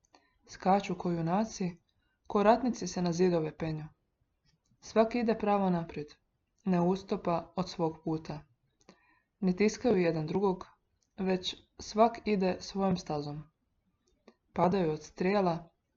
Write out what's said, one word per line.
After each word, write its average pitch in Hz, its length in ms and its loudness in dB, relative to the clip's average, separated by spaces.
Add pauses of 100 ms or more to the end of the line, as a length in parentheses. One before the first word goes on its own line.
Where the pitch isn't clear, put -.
(480)
Skaču 196 480 0
ko 180 160 -4
junaci, 175 680 -2 (500)
ko 202 160 0
ratnici 233 440 2
se 180 140 -6
na 175 120 0
zidove 165 440 0
penju. 156 280 -6 (960)
Svaki 226 380 2
ide 220 180 2
pravo 202 320 2
naprijed, 165 380 -4 (580)
ne 180 160 2
ustopa 175 760 -2
od 180 140 -4
svog 165 340 -4
puta. 160 360 -6 (1000)
Ne 185 140 2
tiskaju 208 440 2
jedan 165 300 2
drugog, 185 400 0 (500)
već 185 380 -2 (240)
svak - 460 2
ide 185 340 2
svojom 196 380 -2
stazom. 151 460 -6 (1120)
Padaju 180 380 2
od 156 120 -6
strijela, 185 640 0 (280)